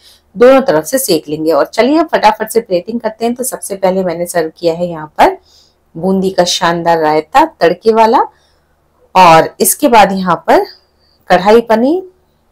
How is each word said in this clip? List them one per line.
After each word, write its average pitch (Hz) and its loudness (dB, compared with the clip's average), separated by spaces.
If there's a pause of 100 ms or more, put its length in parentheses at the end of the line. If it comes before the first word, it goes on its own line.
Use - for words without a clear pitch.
(360)
दोनों 254 6
तरफ 156 -2
से 262 -4
सेक 175 -4
लेंगे। 156 -4
और 147 0
चलिए 269 0
अब 320 0
फटाफट 214 0
से 226 0
plating 220 -6
करते 220 -8
हैं। 240 -4
तो 240 -8
सबसे 190 -10
पहले 190 -2
मैंने 175 -6
serve 160 -4
किया 165 -2
है 175 -6
यहाँ 156 -12
पर 330 -2 (580)
बूंदी 190 -2
का 185 -2
शानदार 170 -2
रायता 156 0
तड़के 190 -2
वाला, 226 2 (1000)
और 165 4
इसके 254 -2
बाद 214 4
यहाँ 185 -2
पर 339 0 (640)
कढ़ाई 196 4
पनीर, 254 -2 (420)